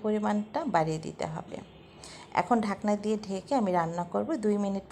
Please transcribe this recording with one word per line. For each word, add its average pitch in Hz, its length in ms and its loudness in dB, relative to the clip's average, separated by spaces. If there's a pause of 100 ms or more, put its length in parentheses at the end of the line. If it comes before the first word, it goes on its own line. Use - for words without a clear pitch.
পরিমাণটা 214 560 0 (140)
বাড়িয়ে 160 320 2
দিতে - 280 -6
হবে। - 220 -10 (840)
এখন - 160 4 (100)
ঢাকনা 208 360 2
দিয়ে 214 140 0 (100)
ঢেকে 190 340 -4
আমি 196 180 2
রান্না 170 340 0
করব 208 160 0 (160)
দুই 208 200 4
মিনিট 196 280 -2